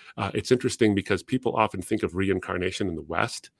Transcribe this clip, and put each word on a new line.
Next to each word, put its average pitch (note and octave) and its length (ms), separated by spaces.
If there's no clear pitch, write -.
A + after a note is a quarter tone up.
uh, G2 160
it's - 180
interesting A#2 440
because F#2+ 260
people - 340
often G#2 260
think - 200
of F2+ 140
reincarnation F#2 720
in E2+ 80
the D#2+ 60
West E2+ 580